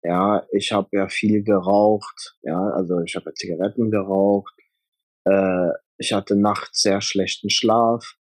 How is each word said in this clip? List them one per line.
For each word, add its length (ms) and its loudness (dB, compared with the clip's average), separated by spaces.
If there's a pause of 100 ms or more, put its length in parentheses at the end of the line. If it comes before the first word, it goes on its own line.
Ja, 500 0
ich 200 -2
hab 200 -2
ja 160 -2
viel 340 0
geraucht, 1000 0
ja, 180 -4 (100)
also 300 -2
ich 160 -6
hab 80 -8
ja 80 -12
Zigaretten 580 -4
geraucht, 600 2 (720)
äh, 440 2 (280)
ich 160 -6
hatte 240 0
nachts 460 0
sehr 180 2
schlechten 480 -4
Schlaf 760 0